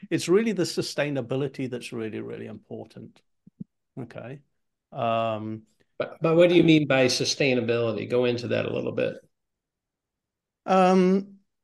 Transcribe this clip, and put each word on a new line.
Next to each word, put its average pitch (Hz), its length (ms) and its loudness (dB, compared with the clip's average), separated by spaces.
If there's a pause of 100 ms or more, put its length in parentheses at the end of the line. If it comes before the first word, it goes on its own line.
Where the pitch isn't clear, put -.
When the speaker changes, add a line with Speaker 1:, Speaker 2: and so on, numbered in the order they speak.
(100)
Speaker 1:
it's 165 180 -2
really 220 220 2
the 175 140 -2
sustainability 135 1080 -4
that's 120 220 -10
really, 110 280 -8
really 113 260 -12
important. 110 760 -16 (800)
Okay. 123 400 -14 (500)
Um, 113 720 -4 (340)
Speaker 2:
But, - 240 -8
but 160 140 2
what 175 140 8
do 175 80 4
you 165 80 8
mean 156 240 4
by 135 180 4
sustainability? 117 1040 0
Go 123 140 2
into 120 240 -2
that 110 180 0
a - 60 -4
little - 180 -4
bit. 58 240 -2 (1500)
Speaker 1:
Um, 185 680 4 (300)